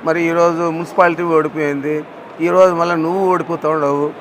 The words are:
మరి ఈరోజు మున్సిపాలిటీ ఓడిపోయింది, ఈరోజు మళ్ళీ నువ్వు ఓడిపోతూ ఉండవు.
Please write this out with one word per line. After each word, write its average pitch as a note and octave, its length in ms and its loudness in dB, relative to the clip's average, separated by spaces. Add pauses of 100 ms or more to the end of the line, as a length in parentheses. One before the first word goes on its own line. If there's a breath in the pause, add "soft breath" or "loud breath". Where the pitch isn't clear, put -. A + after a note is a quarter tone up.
మరి E3 200 0
ఈరోజు E3+ 460 2
మున్సిపాలిటీ E3+ 540 0
ఓడిపోయింది, D3+ 800 -2 (380)
ఈరోజు F3+ 320 4
మళ్ళీ E3+ 220 0
నువ్వు F3+ 360 0
ఓడిపోతూ E3 380 -2
ఉండవు. D3 520 0